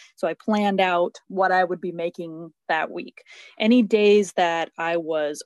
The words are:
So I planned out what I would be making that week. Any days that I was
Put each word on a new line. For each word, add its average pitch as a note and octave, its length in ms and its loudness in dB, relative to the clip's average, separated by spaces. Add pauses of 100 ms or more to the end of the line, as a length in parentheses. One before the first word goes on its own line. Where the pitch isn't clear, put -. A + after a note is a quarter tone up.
(180)
So E3+ 120 -4
I E3 60 -4
planned G3+ 480 0
out F3 360 0 (100)
what F#3 240 0
I F#3 120 4
would F3 160 -6
be F3+ 120 -8
making E3+ 600 -10 (160)
that D#3+ 220 -2
week. - 320 -14 (360)
Any A#3 220 4
days G#3 540 4
that E3 420 -2
I E3+ 220 -2
was D3+ 480 -4